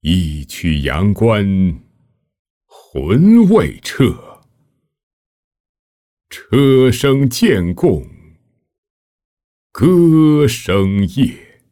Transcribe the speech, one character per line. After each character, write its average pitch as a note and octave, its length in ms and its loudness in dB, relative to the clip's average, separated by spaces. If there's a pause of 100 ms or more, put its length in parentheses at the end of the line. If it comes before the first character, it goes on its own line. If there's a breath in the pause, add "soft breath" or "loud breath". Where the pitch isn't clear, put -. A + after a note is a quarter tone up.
一 D#2+ 400 -4
曲 D#2 360 -6
阳 D#2 340 -4
关 G2 640 -2 (840)
魂 F3 840 2
未 B2+ 280 0
彻， - 640 -4 (1900)
车 C3 640 2
声 C3+ 400 0
渐 G2+ 420 -2
共 F2 320 -2 (1700)
歌 D#3 760 2
声 G2 640 -2
夜。 - 600 -6